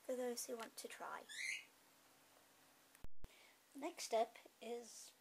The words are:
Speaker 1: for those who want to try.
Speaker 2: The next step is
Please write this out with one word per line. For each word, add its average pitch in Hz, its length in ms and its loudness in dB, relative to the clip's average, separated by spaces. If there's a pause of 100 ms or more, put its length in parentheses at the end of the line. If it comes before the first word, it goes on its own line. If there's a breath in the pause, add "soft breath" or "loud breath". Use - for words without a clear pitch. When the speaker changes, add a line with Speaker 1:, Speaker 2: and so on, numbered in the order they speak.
Speaker 1:
for 254 120 2
those 247 300 2
who 247 100 -2
want 226 220 -4
to 240 100 -6
try. 156 340 -4 (2500 loud breath)
Speaker 2:
The 277 60 -8
next 339 240 -2
step 226 340 6 (220)
is 233 600 -8